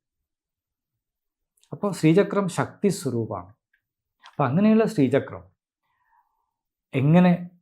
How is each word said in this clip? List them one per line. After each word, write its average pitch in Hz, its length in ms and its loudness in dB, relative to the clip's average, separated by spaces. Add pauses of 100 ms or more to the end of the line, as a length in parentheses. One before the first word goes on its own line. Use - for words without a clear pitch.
(1700)
അപ്പോൾ 202 160 -6 (100)
ശ്രീചക്രം 190 460 2 (140)
ശക്തി 180 400 -4
സ്വരൂപമാണ്. 104 520 -8 (800)
അപ്പോൾ 147 200 -4
അങ്ങനെയുള്ള 214 440 2
ശ്രീചക്രം 120 500 0 (1600)
എങ്ങനെ, 175 320 4 (280)